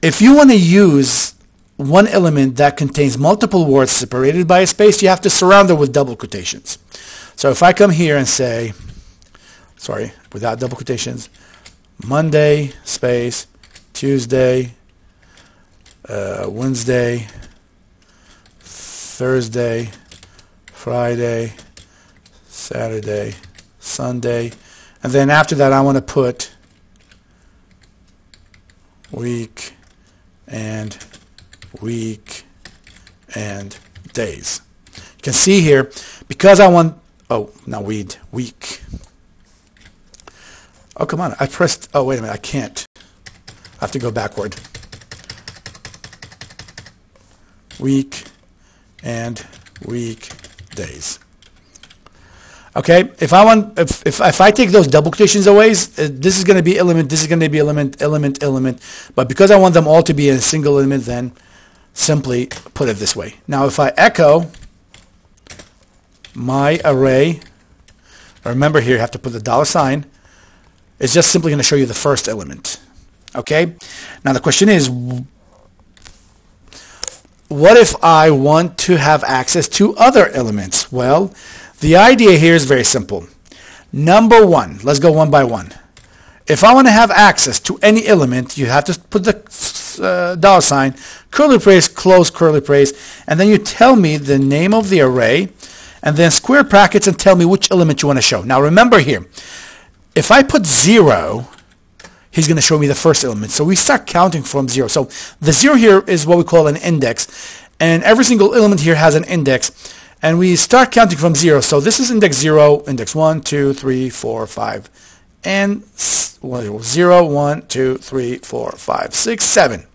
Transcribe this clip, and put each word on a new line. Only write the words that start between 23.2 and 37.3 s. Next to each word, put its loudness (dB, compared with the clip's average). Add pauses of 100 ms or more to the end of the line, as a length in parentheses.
Sunday, -8 (500)
and -6
then 2
after 0
that 2
I 2
wanna 0
put -6 (2500)
week -12 (720)
and -12 (840)
week -12 (880)
and -14 (380)
days. -10 (340)
You -20
can -6
see 2
here, 2 (360)
because 4
I 8
want, 2 (320)
oh, -6 (160)